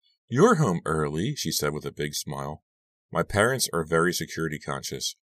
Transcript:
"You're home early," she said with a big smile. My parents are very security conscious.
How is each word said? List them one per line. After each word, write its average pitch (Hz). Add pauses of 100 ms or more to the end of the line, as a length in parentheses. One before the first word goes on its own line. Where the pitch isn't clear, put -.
(280)
"You're 180
home 107
early," 78
she -
said 73
with 73
a 69
big 73
smile. 71 (480)
My 85
parents 117
are 82
very 82
security 80
conscious. - (140)